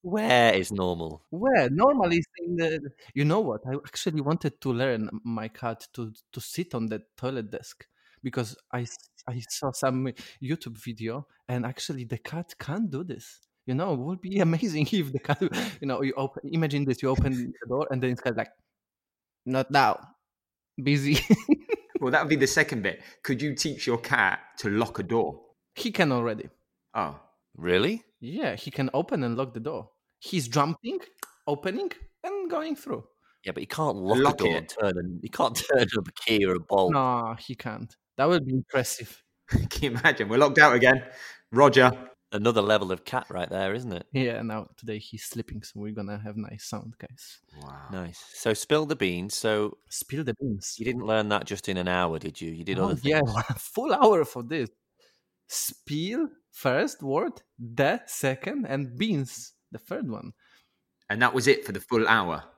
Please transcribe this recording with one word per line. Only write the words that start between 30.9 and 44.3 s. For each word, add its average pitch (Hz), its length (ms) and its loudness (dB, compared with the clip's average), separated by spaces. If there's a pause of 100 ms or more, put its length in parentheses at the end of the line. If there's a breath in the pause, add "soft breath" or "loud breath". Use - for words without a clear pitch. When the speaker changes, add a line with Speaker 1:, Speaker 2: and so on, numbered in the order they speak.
Speaker 2:
opening, 190 440 -4 (300)
and 381 300 -6
going 311 240 -4
through. 113 300 -10 (400)
Speaker 1:
Yeah, 95 80 -6
but - 80 -6
he - 40 -8
can't 151 300 -2
lock 101 240 2
Speaker 3:
Lock 143 160 6
Speaker 1:
a - 80 -12
door 85 120 2
Speaker 3:
it. - 20 -2
Speaker 1:
and 82 120 -8
turn 98 280 0
and, 87 260 -6
he 110 60 -10
can't 120 260 0
<laughs> - 180 0
turn 123 140 6 (100)
up 92 100 -4
a - 40 -14
key 107 340 2
or 92 100 2
a 87 40 -2
bolt. 95 340 4
Speaker 2:
No, 123 460 2
he - 160 -12
can't. 113 400 -12 (220)
That 139 100 4
would 165 180 4
be 131 80 -2
impressive. - 720 -4 (120)
Speaker 3:
<laughs> - 140 -20
Can - 200 2 (120)
you 143 100 0
imagine? 120 360 2
We're 110 100 2
locked 139 220 6
out 147 160 10
again. 127 260 8 (520 loud breath)
Roger. 127 380 10 (400)
Speaker 1:
Another 110 300 4
level 101 300 4
of 90 140 -4
cat - 240 -4
right 90 200 -4
there, 95 240 -2
isn't 120 200 -6
it? 87 180 -8
Speaker 2:
Yeah, 120 300 -2